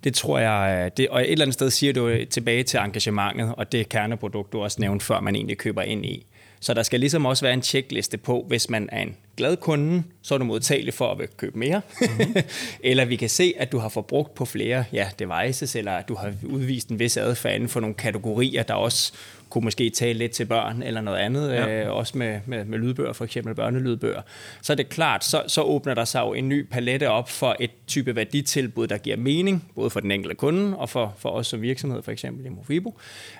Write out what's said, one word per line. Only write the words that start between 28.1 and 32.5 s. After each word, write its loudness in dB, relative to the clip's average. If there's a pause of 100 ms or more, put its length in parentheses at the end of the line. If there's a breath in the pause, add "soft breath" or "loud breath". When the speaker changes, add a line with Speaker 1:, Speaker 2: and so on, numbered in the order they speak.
Speaker 1:
værditilbud, 0
der -2
giver -2
mening, 2 (100)
både 0
for -2
den 0
enkelte 0
kunde 2
og -4
for, -2
for -4
os -2
som -4
virksomhed, -2
for -8
eksempel -10
i -10
Mofibo, -4 (420 loud breath)